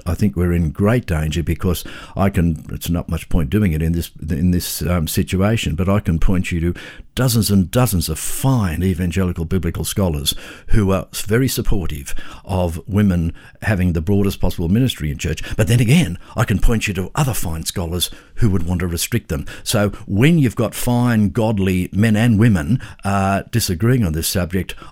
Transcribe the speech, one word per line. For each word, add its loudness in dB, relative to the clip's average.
I -2
think 0
we're 0
in 0
great 0
danger, -2
because -2
I 2
can, 0
it's -8
not -2
much -6
point 2
doing 2
it 0
in 0
this, -4
in 2
this, -2
um, 0
situation, 0
but -2
I 2
can 0
point 4
you -2
to -2
dozens 2
and 4
dozens 0
of -4
fine -2
evangelical -2
biblical -4
scholars -2
who 6
are -2
very 0
supportive 0
of -2
women 2
having 2
the 0
broadest 0
possible 0
ministry 0
in -6
church. -4
But 2
then 4
again, 2
I 2
can 0
point 4
you -4
to -6
other 0
fine -4
scholars -4
who 4
would 2
want 0
to -2
restrict -4
them. -4
So 0
when 4
you've 2
got -4
fine, 2
godly 0
men 2
and 4
women, 2
uh, 0
disagreeing 0
on 0
this -4
subject, -4